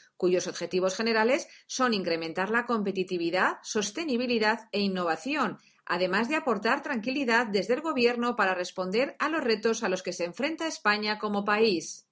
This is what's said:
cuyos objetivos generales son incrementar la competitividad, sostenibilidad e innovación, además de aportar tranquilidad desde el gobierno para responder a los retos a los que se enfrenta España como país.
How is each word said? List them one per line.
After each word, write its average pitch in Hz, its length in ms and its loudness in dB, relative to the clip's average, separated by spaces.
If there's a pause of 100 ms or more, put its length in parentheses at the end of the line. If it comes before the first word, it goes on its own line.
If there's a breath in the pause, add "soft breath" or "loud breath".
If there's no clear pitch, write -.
(160 loud breath)
cuyos 180 300 2
objetivos 180 500 -2
generales 226 520 2 (180 loud breath)
son 247 260 0
incrementar 175 560 -2
la 233 160 2
competitividad, 190 1000 0
sostenibilidad 226 1120 0
e 202 80 0
innovación, 190 800 -2 (260 soft breath)
además 185 460 0
de 311 60 0
aportar 254 460 0
tranquilidad 247 640 0
desde 202 280 0
el 294 80 -4
gobierno 240 540 2
para 190 180 2
responder 185 640 -2
a 285 100 0
los 311 160 -2
retos 226 380 0
a 202 80 0
los 185 120 -2
que 175 120 -6
se 175 100 -4
enfrenta 302 420 -4
España 214 520 0
como 208 260 -2
país. 208 560 2 (120)